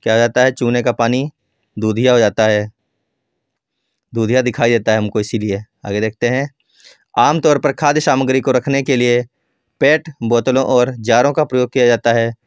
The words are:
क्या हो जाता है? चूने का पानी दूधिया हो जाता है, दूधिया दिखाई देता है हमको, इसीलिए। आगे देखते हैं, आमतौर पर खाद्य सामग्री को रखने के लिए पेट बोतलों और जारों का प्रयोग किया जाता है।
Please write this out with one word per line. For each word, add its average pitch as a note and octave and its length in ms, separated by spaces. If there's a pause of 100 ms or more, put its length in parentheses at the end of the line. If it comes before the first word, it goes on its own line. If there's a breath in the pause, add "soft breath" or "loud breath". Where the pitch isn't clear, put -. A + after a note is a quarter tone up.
क्या A2+ 100
हो A2+ 60
जाता A#2 240
है? C3 100
चूने A#2+ 300
का A#2+ 100
पानी B2 360 (480)
दूधिया A2 360
हो B2 60
जाता G#2+ 260
है, G#2 260 (1400)
दूधिया A#2 280
दिखाई A#2+ 280
देता A2+ 220
है A2 60
हमको, G#2+ 220
इसीलिए। G#2 440 (220)
आगे G2+ 160
देखते A2 280
हैं, C3+ 200 (680 soft breath)
आमतौर C#3+ 440
पर C#3+ 140
खाद्य D3+ 280
सामग्री C3+ 400
को C3+ 100
रखने C3+ 320
के C3+ 120
लिए B2 260 (600)
पेट D3+ 280 (140)
बोतलों A#2 420
और B2+ 360
जारों A#2+ 320
का D3+ 120
प्रयोग B2+ 260
किया B2+ 160
जाता A#2 260
है। A#2 200 (120)